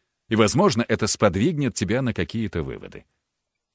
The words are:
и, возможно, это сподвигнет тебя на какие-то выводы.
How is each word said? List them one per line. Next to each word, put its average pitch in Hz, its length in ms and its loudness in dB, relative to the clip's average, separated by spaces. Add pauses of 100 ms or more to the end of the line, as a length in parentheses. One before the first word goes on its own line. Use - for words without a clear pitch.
(280)
и, 110 80 0
возможно, 117 520 4
это 107 180 0
сподвигнет 117 680 0
тебя 110 280 -2
на 120 100 -2
какие-то 95 500 -4
выводы. 50 420 -12 (720)